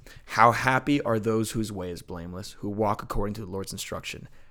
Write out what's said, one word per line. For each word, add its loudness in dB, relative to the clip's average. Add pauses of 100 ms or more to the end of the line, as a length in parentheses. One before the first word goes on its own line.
(260)
"How 8
happy 2
are 2
those 0
whose -2
way -6
is -8
blameless, -10
who -6
walk 0
according -2
to -10
the -10
Lord's -6
instruction." -10 (220)